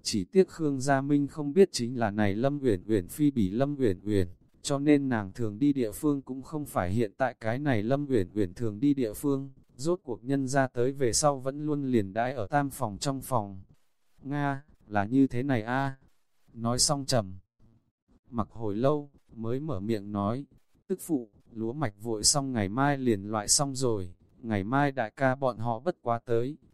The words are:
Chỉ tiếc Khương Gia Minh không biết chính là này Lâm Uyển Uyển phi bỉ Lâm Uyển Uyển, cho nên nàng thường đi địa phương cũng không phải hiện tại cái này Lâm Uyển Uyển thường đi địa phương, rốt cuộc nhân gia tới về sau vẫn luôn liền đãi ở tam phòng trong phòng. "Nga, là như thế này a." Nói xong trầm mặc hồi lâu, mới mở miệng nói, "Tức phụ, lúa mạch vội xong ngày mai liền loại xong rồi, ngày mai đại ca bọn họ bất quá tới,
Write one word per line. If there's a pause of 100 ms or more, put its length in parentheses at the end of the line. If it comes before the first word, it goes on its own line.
Chỉ
tiếc
Khương
Gia
Minh
không
biết
chính
là
này
Lâm
Uyển
Uyển
phi
bỉ
Lâm
Uyển
Uyển, (340)
cho
nên
nàng
thường
đi
địa
phương
cũng
không
phải
hiện
tại
cái
này
Lâm
Uyển
Uyển
thường
đi
địa
phương, (280)
rốt
cuộc
nhân
gia
tới
về
sau
vẫn
luôn
liền
đãi
ở
tam
phòng
trong
phòng. (640)
"Nga, (220)
là
như
thế
này
a." (560)
Nói
xong
trầm (920)
mặc
hồi
lâu, (220)
mới
mở
miệng
nói, (400)
"Tức
phụ, (220)
lúa
mạch
vội
xong
ngày
mai
liền
loại
xong
rồi, (240)
ngày
mai
đại
ca
bọn
họ
bất
quá
tới, (180)